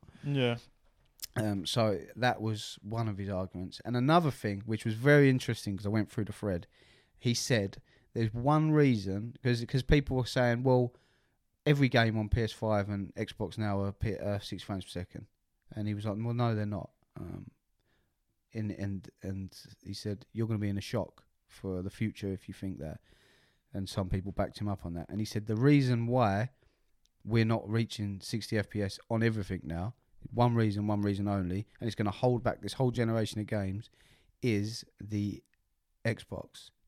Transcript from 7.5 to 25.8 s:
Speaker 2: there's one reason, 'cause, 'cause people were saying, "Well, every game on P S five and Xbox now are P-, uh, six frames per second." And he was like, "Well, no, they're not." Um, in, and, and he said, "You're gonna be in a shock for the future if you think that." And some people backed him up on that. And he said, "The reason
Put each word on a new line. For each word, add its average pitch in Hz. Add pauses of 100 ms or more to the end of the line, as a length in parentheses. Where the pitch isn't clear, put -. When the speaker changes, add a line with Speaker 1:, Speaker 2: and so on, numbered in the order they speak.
Speaker 2:
there's 113
one 151
reason, 117
'cause, 120
'cause 127
people 139
were 123
saying, 123
"Well, 127 (720)
every 143
game 113
on 107
P 120
S 107
five 104
and 101
Xbox 104
now 101
are 98
P-, -
uh, 101
six -
frames 98
per -
second." - (440)
And 104
he 107
was 101
like, 104
"Well, 117
no, 120
they're 104
not." 104 (260)
Um, - (1000)
in, 107
and, 98 (140)
and 95 (280)
he 101
said, 101
"You're 110
gonna 110
be 104
in 101
a -
shock - (240)
for 92
the 98
future 104
if -
you 95
think 95
that." 76 (760)
And 98
some 95
people 95
backed -
him 104
up 98
on 85
that. 82
And 104
he 107
said, 107
"The 110
reason 123